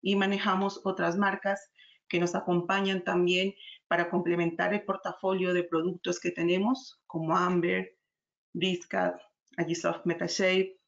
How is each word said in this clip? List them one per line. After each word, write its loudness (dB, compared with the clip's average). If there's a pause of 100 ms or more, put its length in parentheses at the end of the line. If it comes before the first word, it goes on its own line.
Y 2
manejamos 0
otras 0
marcas -2 (380)
que 0
nos 0
acompañan 0
también 2 (340)
para 0
complementar 0
el -2
portafolio -2
de 2
productos -2
que -4
tenemos, 0
como 0
Amber, 0 (560)
Briscat, -2 (360)
Agisoft -2
Metashape 0